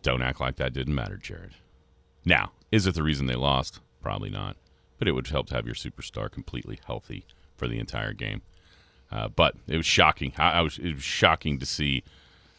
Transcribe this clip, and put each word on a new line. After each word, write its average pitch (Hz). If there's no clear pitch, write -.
Don't 64
act 64
like 65
that 65
didn't 67
matter, 50
Jared. -
Now, 62
is 98
it 82
the 78
reason 71
they 62
lost? 65
Probably 50
not. 50
But 101
it -
would 64
help 67
to 65
have 57
your 57
superstar -
completely 55
healthy 55
for 64
the 57
entire 53
game. 53
Uh, 53
but 76
it 78
was 80
shocking. 78
I, 82
I 85
was, 80
it 80
was 69
shocking 78
to 69
see 71